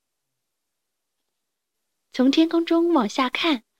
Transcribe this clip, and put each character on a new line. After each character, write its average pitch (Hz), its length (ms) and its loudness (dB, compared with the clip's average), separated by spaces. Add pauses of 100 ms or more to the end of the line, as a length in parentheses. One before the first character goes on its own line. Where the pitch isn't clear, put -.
(2000)
从 254 180 0
天 320 200 2
空 339 160 -2
中 339 260 0
往 254 160 2
下 262 220 -4
看， 294 340 -4 (160)